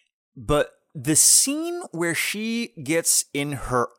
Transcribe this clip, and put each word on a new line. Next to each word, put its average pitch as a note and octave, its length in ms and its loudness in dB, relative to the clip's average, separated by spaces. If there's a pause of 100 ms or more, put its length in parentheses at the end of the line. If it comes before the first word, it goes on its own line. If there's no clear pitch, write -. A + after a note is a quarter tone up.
(360)
but C3+ 360 0 (240)
the D3+ 200 0
scene E4 760 2
where E3 240 -2
she A3+ 540 -4 (140)
gets D#3+ 420 0 (100)
in C#3+ 160 -4
her B2 480 -2